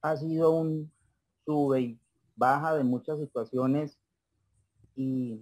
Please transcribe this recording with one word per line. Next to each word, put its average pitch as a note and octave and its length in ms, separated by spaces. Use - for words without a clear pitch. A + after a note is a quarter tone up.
ha D#3 160
sido D#3+ 360
un D#3 380
sube C#3+ 380
y A#2 180
baja C#3+ 420
de C#3 80
muchas B2+ 340
situaciones C3 800
y B2+ 460